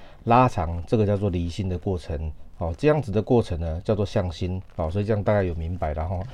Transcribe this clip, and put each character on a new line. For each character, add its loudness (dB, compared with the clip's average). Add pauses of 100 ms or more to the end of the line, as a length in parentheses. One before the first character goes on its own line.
(240)
拉 6
长， -2
这 -2
个 4
叫 2
做 0
离 0
心 -4
的 -2
过 -2
程。 -6 (280)
哦， -2
这 2
样 4
子 -4
的 2
过 4
程 -4
呢， -4
叫 2
做 0
向 0
心。 -4 (160)
哦， -2
所 0
以 0
这 2
样 0
大 4
概 4
有 0
明 -4
白 -2
了 -2
哈。 -4 (140)